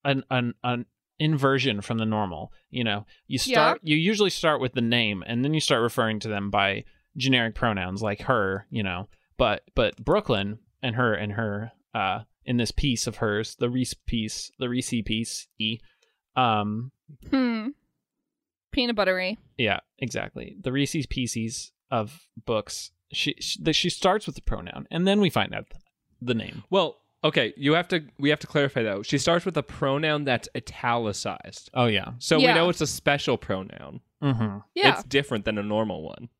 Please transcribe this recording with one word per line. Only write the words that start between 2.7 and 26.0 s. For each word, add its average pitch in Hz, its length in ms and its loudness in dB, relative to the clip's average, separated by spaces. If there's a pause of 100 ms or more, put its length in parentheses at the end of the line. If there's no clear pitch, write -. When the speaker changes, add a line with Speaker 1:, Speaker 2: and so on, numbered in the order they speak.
Speaker 1:
You 123 120 -4
know, 104 220 -2 (220)
you - 100 -4
start, 240 460 2
Speaker 2:
Yeah. 151 120 2
Speaker 1:
you 160 60 2
usually 202 300 2
start 151 280 0
with 127 140 0
the 127 80 0
name, 113 460 0
and 120 180 0
then 151 80 0
you 160 60 2
start 131 240 2
referring 113 380 0
to 113 60 -6
them 101 220 -2
by 101 340 2 (320)
generic 123 380 2
pronouns 98 480 -2
like 104 200 -2
her, 98 500 0
you 113 100 -4
know. 92 260 -4 (300)
But, 107 280 2 (100)
but 110 280 0
Brooklyn 110 540 0 (240)
and 120 140 -2
her, 120 180 2
and 104 200 -4
her, 107 380 -4 (220)
uh, 101 280 0 (220)
in 123 140 0
this 117 140 0
piece - 340 0
of 113 120 -6
hers, 107 380 -2
the 120 140 0
Reese 123 240 -2
piece, - 640 -6
the 127 100 -4
Reese 123 220 -2 (160)
piece, - 420 -4 (120)
E, 110 180 -2 (580)
um, 110 560 0 (380)
Speaker 2:
Hmm. 240 380 0 (1040)
Peanut 240 240 0
buttery. 185 420 2 (200)
Speaker 1:
Yeah, 107 220 2 (180)
exactly. 117 640 -8
The 127 100 -4
Reese's 139 360 -2
Pieces 117 640 -6 (180)
of 120 380 -4 (180)
books. - 460 -4 (200)
She, - 280 -2
she, - 240 -6
the, 160 100 2
she 175 160 2
starts 196 380 0
with 151 80 -8
the - 60 -12
pronoun, - 500 -6
and 170 160 2
then 202 140 4
we 185 80 4
find 104 260 0
out 101 100 -6 (560)